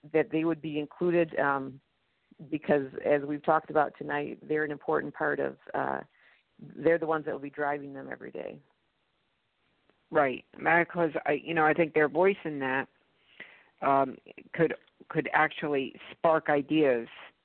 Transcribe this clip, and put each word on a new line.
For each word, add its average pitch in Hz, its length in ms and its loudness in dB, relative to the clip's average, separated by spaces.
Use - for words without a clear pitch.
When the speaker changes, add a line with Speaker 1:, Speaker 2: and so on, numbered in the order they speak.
Speaker 1:
that 156 180 2
they 160 140 0
would 165 160 0
be 156 180 -6
included, 170 600 0
um, 135 420 -2
because 147 360 0
as 143 180 4
we've 147 200 -6
talked 160 280 2
about 151 280 2
tonight, 147 480 -6
they're 151 180 -2
an 147 60 -6
important 147 440 -4
part 147 260 -2
of, 135 160 -4
uh, 135 260 -2
they're 165 220 2
the 160 80 -4
ones 156 180 -2
that 151 80 -6
will 143 80 -8
be 143 100 -12
driving 143 420 -4
them 135 180 -14
every 123 200 -12
day. - 280 -12
Speaker 2:
Right, 139 340 0
because 165 540 2
I, 147 160 0
you 160 120 -8
know, 160 100 2
I 156 80 4
think 156 220 2
their 151 140 4
voice 185 360 2
in 151 160 -6
that, 131 260 -2
um, 139 340 2
could, 160 220 2
could 156 240 -4
actually 147 640 -2
spark 160 380 2
ideas 143 580 2